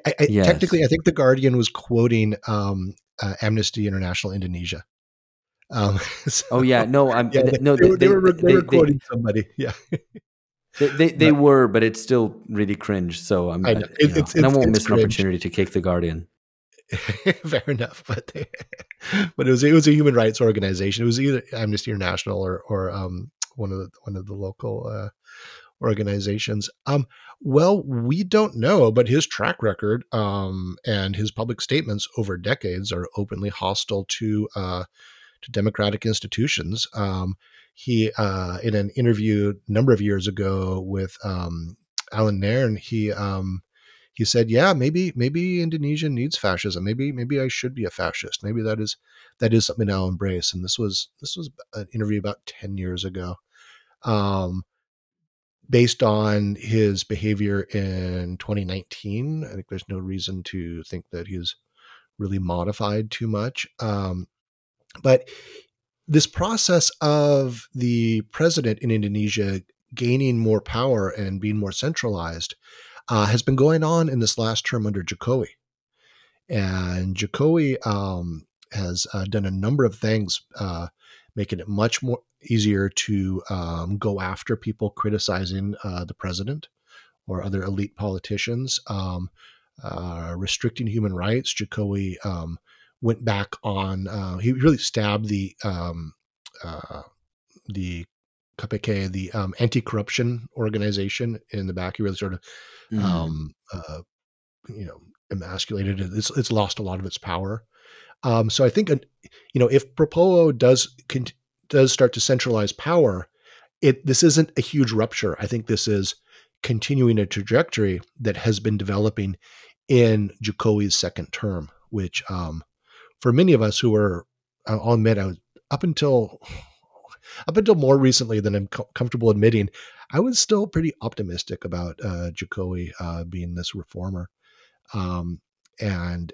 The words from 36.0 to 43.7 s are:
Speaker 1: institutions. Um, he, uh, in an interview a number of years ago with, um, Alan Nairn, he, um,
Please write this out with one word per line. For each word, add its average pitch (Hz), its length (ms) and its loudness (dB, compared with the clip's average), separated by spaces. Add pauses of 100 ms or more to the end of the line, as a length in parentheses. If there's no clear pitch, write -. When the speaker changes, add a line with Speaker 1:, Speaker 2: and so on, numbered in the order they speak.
Speaker 1:
institutions. 107 880 -2
Um, 95 420 -2 (380)
he, 110 420 0
uh, 95 460 -2
in 113 120 2
an 101 160 2
interview 107 640 2 (140)
a 107 40 -2
number 123 200 6
of 101 80 4
years 101 280 0
ago 95 520 -2
with, 95 440 -6
um, 87 520 -6 (360)
Alan 107 280 0
Nairn, 113 360 0
he, 104 360 -4
um, 95 500 -4 (520)